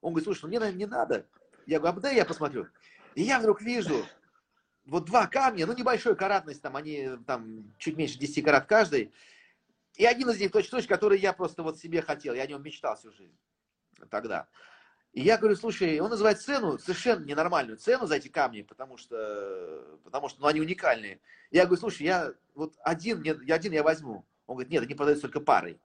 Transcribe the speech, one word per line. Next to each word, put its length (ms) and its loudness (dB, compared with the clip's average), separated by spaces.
Он 120 -4
говорит: 120 0
«Слушай, 180 -4
ну 60 -10
мне, 100 -2
наверное, 200 -4
не 80 -4
надо». 380 -2
Я 120 2
говорю: 180 0
«А 40 -10
дай 140 0
я 100 6
посмотрю». 420 -4
И 80 -2
я 160 2
вдруг 220 4
вижу 440 -2
вот 200 -4
два 220 4
камня, 400 0
ну, 60 -2
небольшой 420 2
каратность, 460 -2
там, 140 -8
они, 340 -6
там, 500 -8
чуть 200 -6
меньше 200 -2
десяти 240 -4
карат 260 6
каждый. 440 4
И 100 4
один 240 4
из 100 0
них 120 0
точь-в-точь, 360 0
который 320 4
я 140 2
просто 300 -6
вот 160 -6
себе 220 -2
хотел, 320 -4
я 100 -4
о 40 -6
нем 160 -12
мечтал 320 -6
всю 160 -20
жизнь 260 -20
тогда. 380 -4
И 80 -6
я 160 6
говорю: 180 4
«Слушай», 440 -2
он 120 -2
называет 300 2
цену, 380 -2
совершенно 460 -2
ненормальную 520 0
цену 300 0
за 100 2
эти 120 -4
камни, 320 -2
потому 360 -18
что, 1080 -10
потому 260 -6
что, 120 -16
ну, 60 4
они 140 4
уникальные. 580 -2
Я 140 6
говорю: 160 2
«Слушай, 220 -6
я 300 0
вот 280 -10
один, 360 -2
мне, 240 -2
я 120 0
один 180 -2
я 100 2
возьму». 420 0
Он 80 -10
говорит: 160 -10
«Нет, 120 0
они 120 -8
продаются 280 2
только 180 -6
парой». 440 2